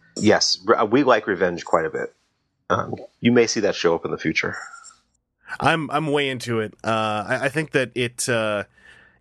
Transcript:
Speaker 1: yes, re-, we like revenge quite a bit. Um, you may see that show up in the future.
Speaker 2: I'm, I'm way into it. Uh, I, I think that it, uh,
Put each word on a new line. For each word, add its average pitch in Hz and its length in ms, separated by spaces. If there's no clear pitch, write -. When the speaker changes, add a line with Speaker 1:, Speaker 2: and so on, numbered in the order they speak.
Speaker 1:
yes, - 480
re-, 107 180
we 113 200
like 120 240
revenge 90 360
quite 82 220
a 78 40
bit. - 240
Um, - 260
you 117 100
may 120 160
see 113 140
that 95 140
show 85 200
up - 100
in 76 60
the 78 60
future. - 400
Speaker 2:
I'm, 151 320
I'm 151 160
way 143 220
into 120 300
it. 107 140
Uh, 110 440
I, 127 160
I 139 60
think 151 220
that 131 240
it, 123 320
uh, 107 360